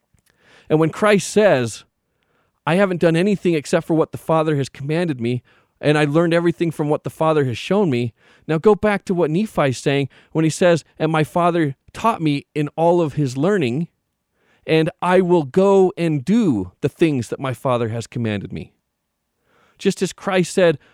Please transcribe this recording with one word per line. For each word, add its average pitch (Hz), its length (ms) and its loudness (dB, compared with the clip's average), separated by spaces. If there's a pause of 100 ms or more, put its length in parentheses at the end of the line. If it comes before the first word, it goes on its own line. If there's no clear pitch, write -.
(680)
And 156 100 2
when 160 120 0
Christ 208 360 0
says, 151 560 2 (840)
"I 160 100 0
haven't 185 260 0
done 165 160 4
anything 185 360 0
except 160 320 -2
for 165 100 -2
what 160 180 0
the - 40 -12
Father 160 380 0
has 139 140 -4
commanded 151 500 -6
me, 120 240 -4 (380)
and 151 160 2
I 151 80 2
learned 160 280 2
everything 170 380 0
from 151 160 -6
what 147 160 -2
the 143 60 -10
Father 156 340 0
has 123 140 -4
shown 190 320 -2
me." 120 240 -2 (340)
Now 160 120 -2
go 208 160 4
back 202 300 -2
to 208 80 -2
what 170 160 0
Nephi's 156 480 -2
saying 139 300 -2 (240)
when 160 140 0
he 160 40 2
says, 170 360 2 (120)
"And 156 140 -2
my 156 140 0
father 170 500 -2 (160)
taught 226 300 -2
me 143 240 -2 (100)
in 147 220 -2
all 175 240 2
of 151 140 -4
his 135 200 -2
learning, 156 540 0 (760)
and 160 240 0 (120)
I 180 180 2
will 175 240 2
go 190 540 2
and 160 260 -2
do 160 560 0
the - 80 -2
things 147 400 0
that - 120 -10
my 135 140 -6
father 120 360 -2
has 113 180 -8
commanded 104 460 -6
me." 85 180 -12 (1040)
Just - 240 -2
as 185 120 -4
Christ 185 400 -2
said, 170 260 2 (140)